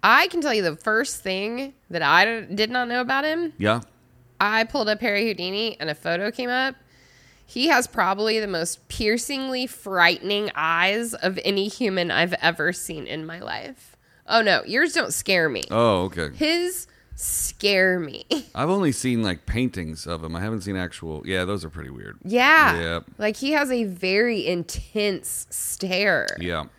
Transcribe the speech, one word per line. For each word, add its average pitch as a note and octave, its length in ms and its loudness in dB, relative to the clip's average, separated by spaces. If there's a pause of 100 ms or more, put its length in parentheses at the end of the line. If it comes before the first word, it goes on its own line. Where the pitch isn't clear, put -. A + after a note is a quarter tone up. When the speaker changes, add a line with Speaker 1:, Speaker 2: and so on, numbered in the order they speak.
Speaker 1:
I C4+ 240 6
can F4 120 -2
tell C#4+ 140 0
you G#3+ 80 2
the D#3+ 140 0
first A3 480 -2
thing A3+ 500 -4 (160)
that E3+ 120 -2
I G3 400 6
d-, F3+ 120 -10
did G#3+ 160 0
not B3 160 0
know A#3+ 140 0
about C4+ 240 0
him. D#4+ 340 -2
Speaker 2:
Yeah. A#2+ 220 2 (600)
Speaker 1:
I G#3+ 220 2
pulled A3+ 260 -2
up G#3+ 120 0
Harry G#3+ 260 0
Houdini G3 540 -4
and D3+ 100 -4
a D3+ 60 -4
photo F3 340 -2
came B3 200 -6
up. C4 260 -2 (720)
He C4 200 0
has - 180 4
probably G#3 540 0
the G#3 80 -4
most F3 400 -4
piercingly B3+ 800 -2
frightening F#3+ 880 2
eyes F#3 580 0
of F#3 300 -2
any G3+ 240 0
human F#3+ 420 -2
I've F3 240 2
ever E3+ 380 0
seen D#3+ 340 -10
in D#3 180 -8
my E3 140 -12
life. - 580 -12 (300)
Oh, A3+ 160 4
no. F#3+ 240 4
Yours C#4 260 0
don't G3 220 -2
scare F3 340 2
me. A2+ 220 -2
Speaker 2:
Oh, G#2+ 360 4
okay. E2 280 -4
Speaker 1:
His F4 540 -2 (260)
scare F#3 840 0
me. D3 240 -10 (140)
<laughs> - 160 -12
Speaker 2:
I've C#3+ 140 0
only F#3 220 4
seen, A#2+ 320 2
like, F#2 240 -2
paintings E2+ 640 -2
of D#2+ 160 -6
him. D#2+ 100 -6
I E2+ 60 -4
haven't G#2+ 220 -4
seen G2 120 -4
actual. E2 500 -6
Yeah, F#2 200 0
those F#2 200 -4
are D2+ 60 -10
pretty D2+ 200 -12
weird. G#1 340 -14
Speaker 1:
Yeah. A#3+ 560 4
Speaker 2:
Yep. E3+ 240 -2 (120)
Speaker 1:
Like, G#3+ 200 -2
he C4+ 160 -2
has C#4+ 180 2
a A#3+ 140 0
very F#3+ 600 0
intense F3+ 1040 -4
stare. F#3 800 0 (140)
Speaker 2:
Yeah. E2+ 240 -2 (140)